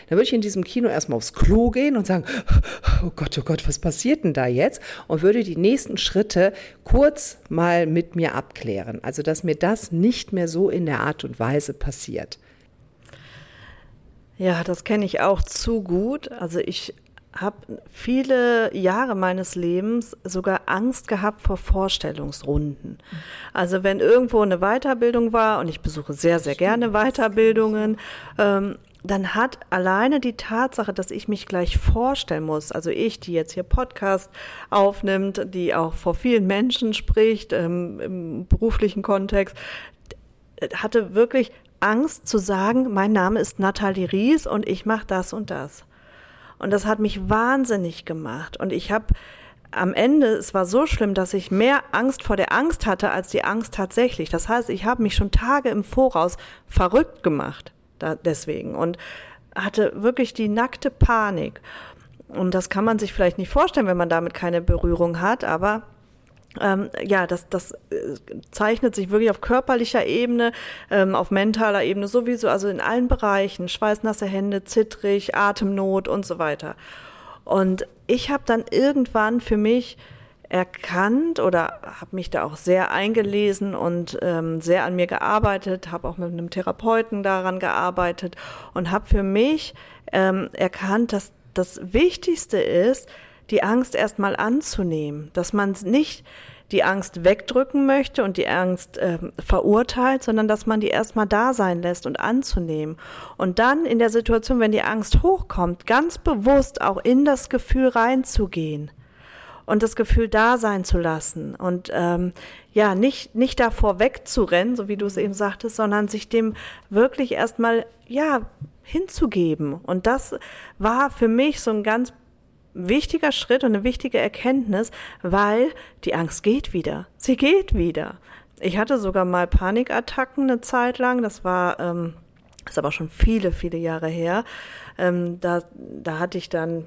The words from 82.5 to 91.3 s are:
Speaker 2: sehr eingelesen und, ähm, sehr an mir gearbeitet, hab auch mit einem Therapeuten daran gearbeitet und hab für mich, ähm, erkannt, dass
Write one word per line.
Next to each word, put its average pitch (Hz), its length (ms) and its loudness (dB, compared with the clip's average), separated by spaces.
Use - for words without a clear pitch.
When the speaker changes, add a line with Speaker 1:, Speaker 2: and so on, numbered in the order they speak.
Speaker 2:
sehr 180 360 2
eingelesen 202 840 0
und, 175 480 -4
ähm, 165 360 -2
sehr 165 240 2
an 180 120 -2
mir 175 100 2
gearbeitet, 196 840 0
hab 175 140 -8
auch 170 120 -8
mit 175 140 -6
einem 170 180 -6
Therapeuten 220 720 -2
daran 185 380 -2
gearbeitet 180 760 -2
und 175 180 -4
hab 208 160 -2
für 202 160 4
mich, 233 520 0
ähm, 190 420 2
erkannt, 190 600 0
dass - 200 -4